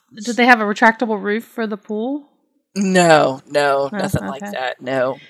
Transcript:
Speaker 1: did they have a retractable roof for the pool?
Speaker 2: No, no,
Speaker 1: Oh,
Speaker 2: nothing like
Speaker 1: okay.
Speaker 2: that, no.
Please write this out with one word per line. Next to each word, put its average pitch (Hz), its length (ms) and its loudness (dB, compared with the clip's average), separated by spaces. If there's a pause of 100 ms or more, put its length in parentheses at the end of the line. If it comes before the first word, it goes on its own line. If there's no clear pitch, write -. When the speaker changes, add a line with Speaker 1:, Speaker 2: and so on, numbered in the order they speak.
(240)
Speaker 1:
did 226 120 -6
they 240 100 2
have 247 140 6
a 214 40 -2
retractable 220 560 0
roof 208 260 -4
for 226 200 -8
the 208 120 -8
pool? 247 520 -8 (460)
Speaker 2:
No, 165 720 4
no, 139 440 0
Speaker 1:
Oh, 208 60 -8
Speaker 2:
nothing 196 300 -4
like 190 160 -10
Speaker 1:
okay. 202 80 -12
Speaker 2:
that, 131 300 -8
no. 131 360 -2 (120)